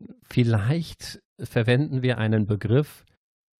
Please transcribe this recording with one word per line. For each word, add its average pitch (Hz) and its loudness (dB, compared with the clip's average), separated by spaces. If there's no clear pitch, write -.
vielleicht 120 -2
verwenden 123 0
wir 123 0
einen 110 2
Begriff, 107 0